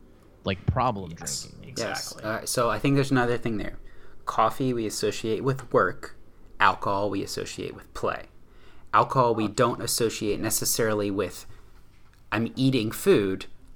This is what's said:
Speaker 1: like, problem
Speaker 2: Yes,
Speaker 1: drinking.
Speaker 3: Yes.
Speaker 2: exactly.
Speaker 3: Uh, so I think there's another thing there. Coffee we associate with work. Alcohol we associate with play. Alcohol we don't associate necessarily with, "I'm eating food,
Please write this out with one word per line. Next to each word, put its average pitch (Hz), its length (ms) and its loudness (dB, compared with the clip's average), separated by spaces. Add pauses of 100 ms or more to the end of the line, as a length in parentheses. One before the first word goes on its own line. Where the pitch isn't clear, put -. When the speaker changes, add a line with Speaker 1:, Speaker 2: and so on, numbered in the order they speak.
(460)
Speaker 1:
like, 95 200 -2
problem 110 540 0
Speaker 2:
Yes, - 240 -6
Speaker 1:
drinking. - 340 -16
Speaker 3:
Yes. 101 340 -4
Speaker 2:
exactly. - 120 -14
Speaker 3:
Uh, 110 220 -4
so 120 240 2
I 107 100 0
think 139 160 4
there's 139 160 4
another 123 260 4
thing 113 200 -2
there. 98 200 -6 (480)
Coffee 123 480 2
we 117 120 -2
associate 104 580 -2
with 135 300 -2
work. 101 420 2 (440)
Alcohol 101 500 4
we 98 140 -2
associate 92 500 -8
with - 220 -18
play. - 300 -4 (680)
Alcohol 120 400 6
we 107 140 0
don't 117 340 2
associate 110 580 0
necessarily 107 680 0
with, 95 380 -4 (840)
"I'm 113 240 0
eating 127 360 2
food, 101 560 2 (280)